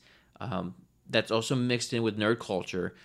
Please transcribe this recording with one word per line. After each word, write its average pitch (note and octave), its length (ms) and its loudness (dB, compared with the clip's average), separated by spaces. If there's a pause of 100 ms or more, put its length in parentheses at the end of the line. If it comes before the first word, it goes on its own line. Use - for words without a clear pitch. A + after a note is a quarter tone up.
(400)
um, F#2 360 -6 (340)
that's A2 220 2
also A2+ 240 2
mixed B2 380 0
in A#2 100 0
with G#2 140 2
nerd G#2+ 220 4
culture F2+ 540 -2 (100)